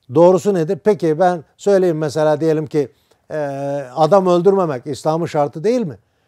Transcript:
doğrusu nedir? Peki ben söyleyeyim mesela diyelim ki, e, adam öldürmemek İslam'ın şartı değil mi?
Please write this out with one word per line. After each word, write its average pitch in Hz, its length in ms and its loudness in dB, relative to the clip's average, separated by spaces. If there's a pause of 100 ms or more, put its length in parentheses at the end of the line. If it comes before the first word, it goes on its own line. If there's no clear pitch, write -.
(160)
doğrusu 185 380 4
nedir? 165 300 -4
Peki 165 360 0
ben 180 240 0 (140)
söyleyeyim 185 400 2
mesela 151 420 0
diyelim 156 260 0
ki, 139 260 -4 (400)
e, 156 60 -8 (580)
adam 180 320 2
öldürmemek 175 600 0
İslam'ın 160 380 -4
şartı 147 380 -4
değil 233 220 -2
mi? 135 120 -10 (300)